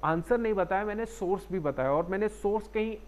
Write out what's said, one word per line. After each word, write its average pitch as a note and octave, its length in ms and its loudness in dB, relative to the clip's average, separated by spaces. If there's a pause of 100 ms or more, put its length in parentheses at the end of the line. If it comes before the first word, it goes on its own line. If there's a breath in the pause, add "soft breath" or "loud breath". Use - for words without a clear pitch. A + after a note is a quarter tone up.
आंसर E3 340 2
नहीं A3 160 2
बताया, F#3+ 320 2
मैंने G#3+ 200 -4
सोर्स F#3+ 460 -2
भी F#3 80 -2
बताया, C3+ 320 2
और D#3+ 140 4
मैंने G3 240 0
सोर्स G#3 380 0
कहीं A3 300 -2 (100)